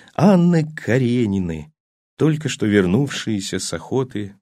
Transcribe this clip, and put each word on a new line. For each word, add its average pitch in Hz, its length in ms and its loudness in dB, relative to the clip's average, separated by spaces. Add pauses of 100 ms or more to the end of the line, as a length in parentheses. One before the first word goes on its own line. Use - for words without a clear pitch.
(140)
Анны 170 600 4
Каренины, 101 960 -2 (460)
только 151 320 0
что - 160 -4
вернувшиеся 101 920 0
с - 140 -8
охоты 101 680 -6